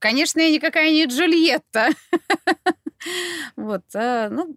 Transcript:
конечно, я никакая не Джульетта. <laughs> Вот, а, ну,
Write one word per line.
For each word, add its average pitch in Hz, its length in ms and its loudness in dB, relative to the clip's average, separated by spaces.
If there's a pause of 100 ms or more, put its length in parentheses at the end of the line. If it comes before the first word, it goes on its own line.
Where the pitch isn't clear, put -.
конечно, 277 400 0
я 320 100 4
никакая 311 400 2
не 311 160 4
Джульетта. 311 840 2 (200)
<laughs> - 640 -2 (800)
Вот, 214 280 -6 (120)
а, 226 360 -2
ну, 302 260 -6